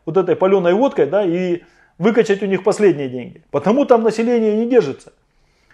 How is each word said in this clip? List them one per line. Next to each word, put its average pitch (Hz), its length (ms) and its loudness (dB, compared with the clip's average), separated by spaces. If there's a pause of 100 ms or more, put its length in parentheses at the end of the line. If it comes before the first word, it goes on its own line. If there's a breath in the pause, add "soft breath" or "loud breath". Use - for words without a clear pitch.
вот 165 140 -4
этой 175 180 0
паленой 185 380 2
водкой, 208 320 0
да, 196 180 -2
и 175 380 -4 (360 soft breath)
выкачать 202 440 0
у 208 40 -4
них 190 160 -2
последние 147 460 0
деньги. 123 420 -12
Потому 226 360 0
там 233 160 4
население 226 500 0
и 214 40 0
не 233 120 -2
держится. 196 440 0 (600 soft breath)